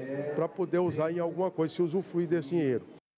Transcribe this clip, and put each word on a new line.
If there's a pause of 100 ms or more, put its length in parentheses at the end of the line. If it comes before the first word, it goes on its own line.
(340)
pra
poder
usar
em
alguma
coisa,
se
usufruir
desse
dinheiro. (320)